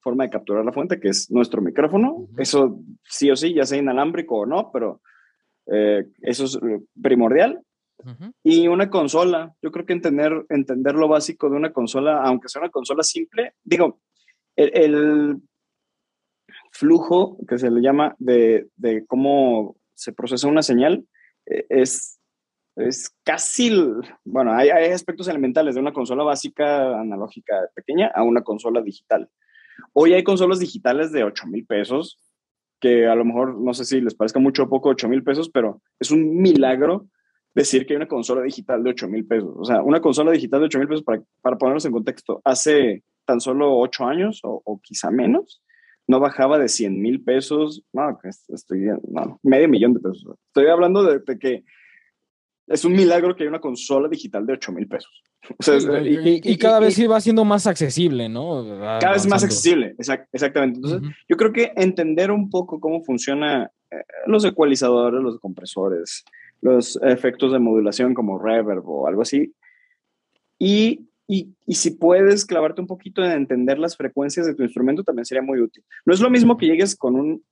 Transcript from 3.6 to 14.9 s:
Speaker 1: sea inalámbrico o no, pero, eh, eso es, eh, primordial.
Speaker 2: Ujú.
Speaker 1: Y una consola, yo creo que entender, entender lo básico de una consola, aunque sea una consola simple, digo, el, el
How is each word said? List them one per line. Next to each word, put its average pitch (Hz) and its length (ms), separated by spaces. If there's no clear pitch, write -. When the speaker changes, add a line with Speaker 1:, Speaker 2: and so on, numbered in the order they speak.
Speaker 1:
sea 139 140
inalámbrico 139 600
o 104 60
no, 170 260
pero, 113 300
eh, 104 380
eso 131 240
es, 131 100
eh, 107 260
primordial. 135 600
Speaker 2:
Ujú. 131 280
Speaker 1:
Y 165 260
una 190 200
consola, 165 720
yo 156 100
creo 175 140
que 180 80
entender, 156 560
entender 135 460
lo 156 120
básico 151 420
de 139 80
una 156 160
consola, 139 500
aunque 127 260
sea 143 120
una 170 100
consola 139 320
simple, 165 500
digo, 170 360
el, 147 180
el 151 680